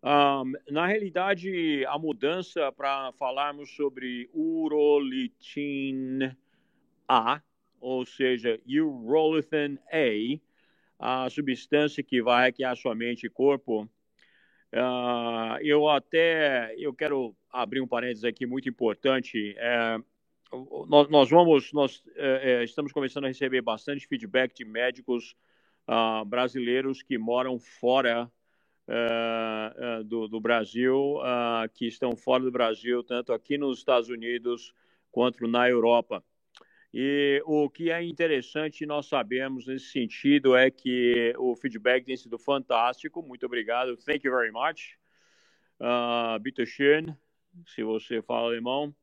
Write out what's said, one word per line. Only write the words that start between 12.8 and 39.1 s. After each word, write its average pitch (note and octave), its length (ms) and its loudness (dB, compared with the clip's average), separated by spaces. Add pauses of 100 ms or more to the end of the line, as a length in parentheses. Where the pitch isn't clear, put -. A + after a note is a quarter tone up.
mente A#2+ 320 -6
e A2 40 -8
corpo, B2+ 580 2 (840)
ah, A#2+ 920 -2
eu D3+ 260 4
até, D3 880 2
eu D3 160 -6
quero C3 420 -4 (160)
abrir B2 300 -4
um C3 60 -4
parênteses A#2+ 380 -4
aqui A#2+ 200 -4
muito C3 240 -6
importante. A#2 880 -2
É, A#2 420 0 (540)
o, C3 300 -10
o, - 40 -10
nós, D3 220 8
nós C#3+ 220 6
vamos, E3 420 8
nós, C#3 300 0 (120)
é, C3 460 2
é, A#2+ 40 0
estamos C#3 280 -6
começando C#3 320 -4
a C3+ 40 0
receber C3 340 -2
bastante A#2+ 440 -4
feedback B2 480 -2
de A#2+ 120 -16
médicos, A#2+ 680 -4 (520)
ah, A2+ 400 0
brasileiros B2+ 760 -2
que - 160 -6
moram B2 420 -2
fora, A#2+ 720 0 (580)
é, A2+ 880 -2
é, A#2 280 -6
do, A2 240 -4
do A2+ 120 -6
Brasil, B2 840 0
ah, A#2 500 -2
que - 140 -6
estão A#2+ 280 -4
fora B2+ 280 0
do B2+ 100 -2
Brasil, A#2+ 500 0
tanto B2 300 -4
aqui A#2 240 -4
nos C#3 220 -2
Estados A#2+ 320 2
Unidos A#2+ 640 -6 (360)
quanto A#2+ 380 0
na A#2+ 220 4
Europa. A#2 520 2 (760)
E C#3+ 460 0
o D3+ 240 2
que E3 220 -4
é E3+ 120 -4
interessante, D#3 840 -4
nós D3 200 -6
sabemos B2+ 600 -4